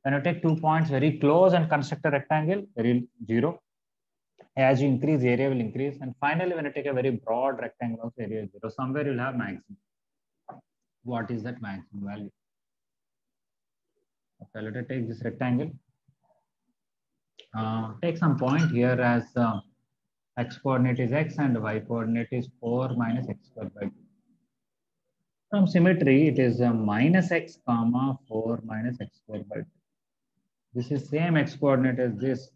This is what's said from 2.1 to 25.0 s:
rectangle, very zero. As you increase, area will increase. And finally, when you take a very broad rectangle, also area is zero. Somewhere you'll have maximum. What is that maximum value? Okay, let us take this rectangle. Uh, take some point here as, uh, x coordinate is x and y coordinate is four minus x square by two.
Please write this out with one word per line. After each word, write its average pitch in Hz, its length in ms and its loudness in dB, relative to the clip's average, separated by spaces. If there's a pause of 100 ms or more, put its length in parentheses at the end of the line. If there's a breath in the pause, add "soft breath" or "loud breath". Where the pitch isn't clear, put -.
rectangle, 156 520 0 (120)
very 120 320 2 (200)
zero. 117 340 0 (960)
As 135 240 4
you 139 80 2
increase, 135 340 2
area 127 280 2
will 127 100 0
increase. 135 400 -4
And 127 200 -10
finally, 170 340 0
when 160 100 -4
you 139 80 -6
take 139 140 -6
a 139 80 -2
very 131 160 0
broad 123 500 -2
rectangle, 117 400 -8
also 117 180 -10
area 107 260 -6
is 98 60 -12
zero. 110 200 -10
Somewhere 135 360 -4
you'll 131 120 -2
have 127 180 -4
maximum. 101 400 -8 (1300)
What 117 280 -6
is 113 120 -6
that 120 180 -10
maximum 98 460 -10
value? 101 240 -10 (2000)
Okay, 107 240 -14
let 110 100 -8
us 123 140 -8
take 131 180 -4
this 117 160 -10
rectangle. 123 480 -2 (1900)
Uh, 110 460 -4
take 165 160 -2
some 151 200 2
point 143 320 2
here 123 300 2
as, 120 240 2 (120)
uh, 113 220 0 (800)
x 120 220 -6
coordinate 127 420 0
is 120 120 0
x 156 260 -2
and 127 220 0
y 107 200 -4
coordinate 113 500 -2
is 123 180 -4 (120)
four 123 300 -2
minus 120 380 -2
x - 200 -10
square 104 260 -12
by 101 120 -8
two. - 60 -8 (1600)